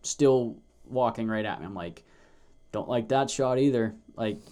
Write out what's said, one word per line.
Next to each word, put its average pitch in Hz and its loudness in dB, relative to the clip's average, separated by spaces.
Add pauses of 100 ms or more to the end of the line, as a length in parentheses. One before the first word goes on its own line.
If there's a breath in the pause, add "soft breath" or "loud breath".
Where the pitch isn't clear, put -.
still 131 2 (320)
walking 117 0
right 110 -2
at 107 -6
me. 82 -12
I'm 98 -12
like, 87 -10 (680 soft breath)
"Don't 110 -4
like 117 -2
that 135 2
shot 127 0
either. 120 2 (220)
Like, 107 -4 (120)